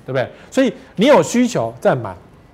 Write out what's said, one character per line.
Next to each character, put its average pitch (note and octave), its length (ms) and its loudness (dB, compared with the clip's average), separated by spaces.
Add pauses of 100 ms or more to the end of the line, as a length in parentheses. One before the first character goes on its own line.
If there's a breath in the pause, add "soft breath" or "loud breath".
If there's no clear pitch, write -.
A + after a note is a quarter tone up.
对 C3 60 -8
不 - 0 -
对？ B2 160 -2 (220 loud breath)
所 C4 120 0
以 A#3+ 100 0 (220 loud breath)
你 G3 120 0
有 C4+ 140 6
需 A#3+ 280 0
求 A#2+ 320 -6
再 F3+ 160 2
买。 G#2 180 -10 (400)